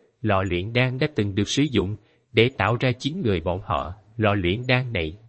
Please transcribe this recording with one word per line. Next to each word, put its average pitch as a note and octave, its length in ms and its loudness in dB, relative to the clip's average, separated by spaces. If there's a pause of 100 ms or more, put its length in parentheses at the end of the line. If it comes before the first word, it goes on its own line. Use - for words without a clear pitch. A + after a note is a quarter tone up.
(200)
Lò G2 220 2
luyện F#2+ 300 -2
đan B2+ 260 0
đã D3+ 160 0
từng G2+ 200 0
được G2+ 140 0
sử - 140 0
dụng G#2+ 340 0 (360)
để A2+ 240 4
tạo G#2+ 240 2
ra B2+ 120 2
chín D#3 280 -6
người G2+ 200 0
bọn F2+ 240 -2
họ. D2+ 300 -4 (220)
Lò G#2+ 180 2
luyện G2 340 0
đan B2+ 240 0
này E2+ 260 -4 (100)